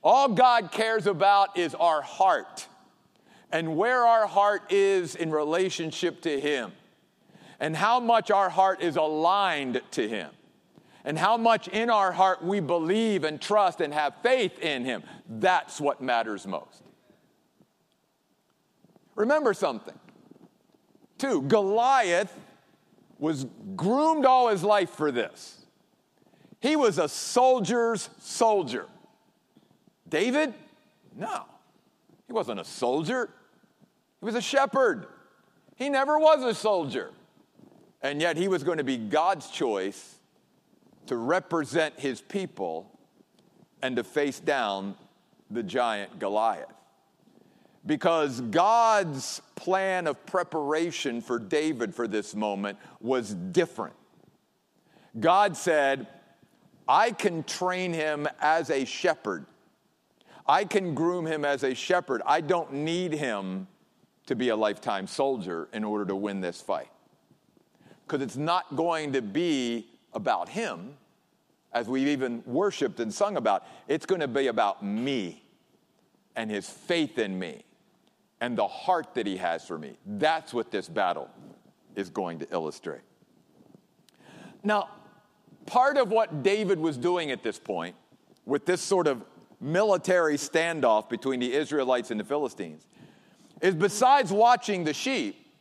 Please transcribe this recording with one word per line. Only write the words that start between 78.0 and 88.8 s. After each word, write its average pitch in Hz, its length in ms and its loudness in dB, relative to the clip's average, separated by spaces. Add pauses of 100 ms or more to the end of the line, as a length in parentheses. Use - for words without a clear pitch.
and 123 160 -4
the 107 100 0
heart - 460 -2
that 110 140 -2
he 95 100 -4
has 85 280 -4
for 82 120 -10
me. 71 280 -14
That's 151 480 -4
what 117 180 -4
this 95 180 -6
battle 87 400 -2 (640)
is 95 140 -6
going 85 300 -6
to - 120 -12
illustrate. 78 520 -8 (1600)
Now, 208 260 0 (800)
part 262 280 4
of 247 140 4
what 208 320 0
David 196 380 2
was 156 180 -2
doing 170 320 0
at 123 140 -6
this 107 160 -4
point, 87 360 -6 (500)
with 143 200 -2
this 180 160 0